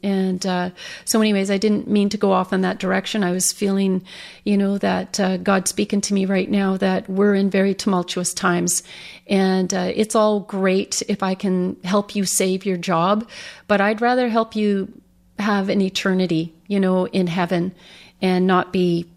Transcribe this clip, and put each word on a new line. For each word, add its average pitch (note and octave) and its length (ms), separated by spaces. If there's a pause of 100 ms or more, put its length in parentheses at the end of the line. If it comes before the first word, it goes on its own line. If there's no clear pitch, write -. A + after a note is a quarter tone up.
And, F#3+ 440
uh, F3+ 240 (340)
so A3 160
anyways, G3+ 300
I G3 80
didn't G#3 300
mean G3+ 220
to G#3+ 60
go G3+ 140
off F#3 220
in F#3 80
that F#3 180
direction. F#3+ 460
I F3+ 80
was F3+ 180
feeling, G3 540 (400)
you G#3 120
know, G3 220
that, F#3+ 400
uh, F#3+ 200
God's F#3 320
speaking G#3 320
to G3+ 120
me F#3+ 120
right F#3+ 220
now G3 280
that F#3+ 340
we're G3 240
in G3 160
very G3 240
tumultuous F3+ 580
times. F3 520 (420)
And, F#3+ 480
uh, F#3 220
it's A3 180
all G#3+ 260
great F#3+ 680
if G3+ 160
I F#3+ 100
can F#3 480
help G3+ 320
you G3+ 100
save F#3 400
your F#3+ 120
job, F#3+ 500 (400)
but F3+ 140
I'd G#3+ 200
rather B3 280
help A3+ 260
you G#3 380 (480)
have G3+ 280
an G#3 120
eternity, F#3 720 (160)
you G3+ 100
know, F#3 280
in F#3 200
heaven F3 460 (500)
and F#3 240
not F#3 260
be F3 340 (100)